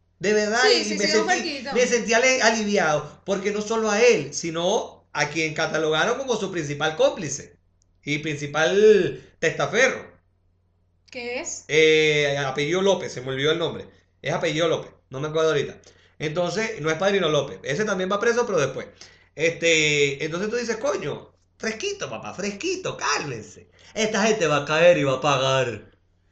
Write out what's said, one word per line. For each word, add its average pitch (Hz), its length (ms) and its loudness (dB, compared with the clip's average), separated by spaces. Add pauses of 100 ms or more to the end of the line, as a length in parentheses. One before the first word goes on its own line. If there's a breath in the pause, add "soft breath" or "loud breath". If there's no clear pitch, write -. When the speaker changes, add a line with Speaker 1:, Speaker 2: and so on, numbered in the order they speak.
(180)
Speaker 1:
De 190 140 0
verdad, 214 340 2
Speaker 2:
Sí, 247 140 6
Speaker 1:
y 208 40 -2
Speaker 2:
sí, 208 140 -4
Speaker 1:
me 202 80 2
Speaker 2:
sí, - 120 2
un 320 100 2
Speaker 1:
sentí, 359 220 2
Speaker 2:
fresquito. 277 240 -8
Speaker 1:
me 240 120 4
sentí 226 280 0
ale-, 247 280 4
aliviado. 202 840 0
Porque 196 260 -2
no 208 80 -4
solo 220 300 -2
a 208 100 0
él, 180 320 4
sino 170 800 -4
a 151 160 -2
quien 160 260 -2
catalogaron 156 640 0
como 262 180 -2
su 196 140 -6
principal 156 460 -4
cómplice. 247 600 -2 (460)
Y 147 160 -4
principal 160 1040 2 (160 loud breath)
testaferro. 165 800 0 (920)
Speaker 2:
¿Qué 247 300 -6
es? - 280 -10
Speaker 1:
Eh, 151 680 4
apellido 147 440 -2
López, 185 300 0
se 131 80 -10
me 123 80 -8
olvidó 135 240 0
el 165 60 -2
nombre. 135 300 -6 (340 soft breath)
Es 143 100 -4
apellido 165 360 -2
López, 135 220 -4 (200)
no 131 100 -10
me 151 80 -4
acuerdo 160 220 0
ahorita. 143 260 -2 (420 soft breath)
Entonces, 175 600 -4
no 156 100 -2
es 160 80 0
Padrino 190 300 2
López. 147 340 -2
Ese 156 220 -2
también 185 260 -2
va 208 100 0
preso, 233 260 2
pero 190 120 0
después. 123 280 -2 (480 loud breath)
Este, 151 880 2
entonces 175 260 -4
tú 233 60 -2
dices, 226 200 -4
"Coño, 156 560 -6 (260)
fresquito, 220 500 -6
papá, 104 260 -10
fresquito, 202 600 -6
cálmense. - 720 -6 (260 loud breath)
Esta 214 280 0
gente 208 240 2
va 147 120 2
a 143 60 -2
caer 160 340 6
y 147 60 2
va 135 100 2
a 131 60 -2
pagar." 131 680 0 (420)